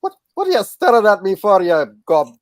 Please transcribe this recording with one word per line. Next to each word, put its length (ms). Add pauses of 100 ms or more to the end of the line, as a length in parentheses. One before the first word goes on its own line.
What, 140 (200)
what 140
are 40
you 120
staring 420
at 160
me 140
for, 260
you 240 (200)
gob? 220 (140)